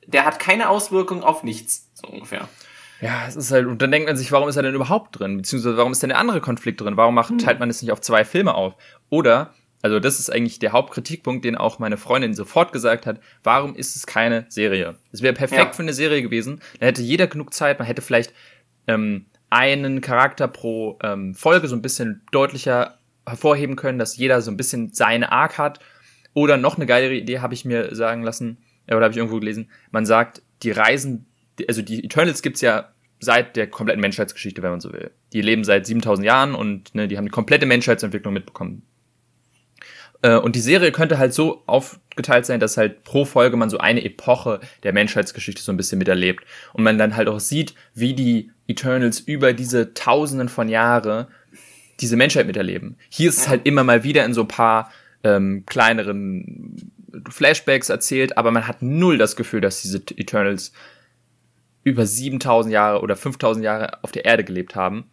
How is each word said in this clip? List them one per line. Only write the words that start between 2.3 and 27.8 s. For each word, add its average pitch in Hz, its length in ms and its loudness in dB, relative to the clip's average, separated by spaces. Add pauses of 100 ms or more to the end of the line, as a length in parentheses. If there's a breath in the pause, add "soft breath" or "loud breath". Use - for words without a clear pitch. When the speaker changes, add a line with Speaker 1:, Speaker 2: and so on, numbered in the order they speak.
Speaker 2:
Ja, 117 260 -8
es 131 80 -14
ist 131 160 -8
halt, 131 160 4
und 123 160 -6
dann 135 80 0
denkt 151 180 0
man 147 80 -2
sich, 127 140 -8
warum 143 180 2
ist 143 80 -4
er 143 60 0
denn 135 120 -2
überhaupt 139 440 -4
drin? 98 200 -4
Beziehungsweise 117 380 -4
warum 120 160 4
ist 127 100 -2
denn 131 80 0
der 127 80 0
andere 208 220 0
Konflikt 117 400 -6
drin? 104 160 -6
Warum 117 200 6
macht, 117 140 2
Speaker 1:
Hm. - 80 -2
Speaker 2:
teilt 120 200 2
man 120 100 -4
es 113 140 -6
nicht 117 80 -4
auf 107 100 -2
zwei 110 240 4
Filme 180 300 0
auf? 95 200 -2 (360 soft breath)
Oder, 143 420 4 (300 soft breath)
also 107 160 2
das 123 220 0
ist - 100 -6
eigentlich 117 300 -2
der 104 100 0
Hauptkritikpunkt, 127 760 -4
den 117 120 -4
auch - 240 -4
meine 107 160 -4
Freundin 123 380 -2
sofort 165 380 0
gesagt 117 320 0
hat, 113 160 -6 (220 soft breath)
warum 139 320 2
ist - 220 -10
es - 100 -14
keine 113 420 0
Serie? 95 460 -2 (160)
Es 107 120 -14
wäre 127 120 2
perfekt 131 260 0
Speaker 1:
Ja. 175 120 2
Speaker 2:
für - 100 -8
eine 160 100 -4
Serie 147 300 0
gewesen, 117 380 -6 (180 loud breath)
dann 117 80 0
hätte 123 160 0
jeder 165 240 0
genug 151 260 -8
Zeit, 143 280 0
man 120 60 -8
hätte 120 160 -6
vielleicht, 117 300 0 (540 soft breath)
ähm, 107 400 -2 (240)
einen 135 500 2
Charakter 131 460 2
pro, 113 560 -6
ähm, 98 320 -6
Folge 160 320 4
so 123 80 -4
ein 113 80 -4
bisschen 113 480 -6
deutlicher 135 680 0 (280)
hervorheben 139 480 0
können, 131 240 -4
dass 113 180 -6
jeder 127 240 2
so 110 120 -4
ein 98 40 -8
bisschen 113 380 -6
seine 117 380 2
Arc 147 260 2
hat. 147 220 -4 (540 soft breath)
Oder 147 220 4
noch 135 200 0
eine 151 100 -4
geilere 127 280 4
Idee 123 260 -6
habe 123 140 -6
ich 120 100 -12
mir 113 300 -4